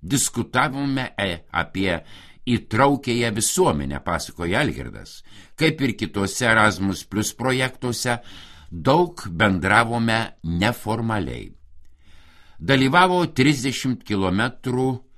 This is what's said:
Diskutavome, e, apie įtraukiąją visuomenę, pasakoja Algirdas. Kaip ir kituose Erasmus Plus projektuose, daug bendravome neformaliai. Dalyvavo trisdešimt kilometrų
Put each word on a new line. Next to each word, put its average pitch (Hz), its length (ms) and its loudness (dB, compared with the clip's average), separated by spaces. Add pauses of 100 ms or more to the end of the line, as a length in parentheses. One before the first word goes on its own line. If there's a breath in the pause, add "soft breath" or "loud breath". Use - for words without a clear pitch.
Diskutavome, 131 1120 -2
e, 92 300 -4
apie 87 560 -2 (420 loud breath)
įtraukiąją 120 880 2
visuomenę, 87 680 0
pasakoja 85 600 -4
Algirdas. 64 640 -8 (320 loud breath)
Kaip 156 260 0
ir 123 160 -2
kituose 101 480 -4
Erasmus 101 580 2
Plus - 300 -4
projektuose, 127 840 -2 (500 loud breath)
daug 139 600 2
bendravome 110 920 2 (240)
neformaliai. 98 1040 -2 (1080 soft breath)
Dalyvavo 165 680 4
trisdešimt 131 800 0
kilometrų 104 840 0 (300)